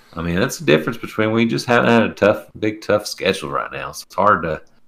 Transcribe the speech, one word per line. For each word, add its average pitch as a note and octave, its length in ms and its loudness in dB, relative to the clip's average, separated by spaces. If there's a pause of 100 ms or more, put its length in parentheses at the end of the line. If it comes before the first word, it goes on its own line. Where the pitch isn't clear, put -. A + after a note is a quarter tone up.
(140)
I E2 80 -8
mean, E2+ 140 -2
that's B2 220 -2
the D3 80 -12
difference C3+ 320 2
between, A2 340 -2
we A#2 140 2
just C3+ 200 -4
haven't A#2+ 240 4
had A#2 120 6
a F#2 100 -2
tough, G#2 340 2 (120)
big, G#2+ 240 -4
tough G#2 240 0
schedule D#2 440 -4
right C2 220 -6
now. C2+ 200 -10
So - 140 -18
it's - 80 -20
hard G2 280 2
to, D#2 200 -6 (260)